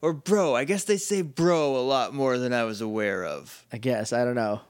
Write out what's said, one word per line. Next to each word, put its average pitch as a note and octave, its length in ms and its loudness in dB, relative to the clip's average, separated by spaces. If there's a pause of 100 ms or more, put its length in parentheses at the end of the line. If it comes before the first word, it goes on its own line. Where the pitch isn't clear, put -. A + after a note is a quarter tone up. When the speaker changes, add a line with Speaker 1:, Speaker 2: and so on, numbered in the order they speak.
Speaker 1:
Or D#3+ 100 0
bro. E3 440 2
I B2+ 80 2
guess F#3+ 180 -2
they G#3 140 0
say G3 260 -2
bro D#3 540 2
a B2+ 100 0
lot B2+ 260 0
more C3 240 2
than B2 160 0
I A#2+ 120 2
was A2 160 -4
aware G#2+ 440 -2
of. D2 480 -10
Speaker 2:
I A#2 60 -10
guess. A2+ 340 -2
I A#2+ 120 2
don't B2 100 0
know. G#2+ 360 -2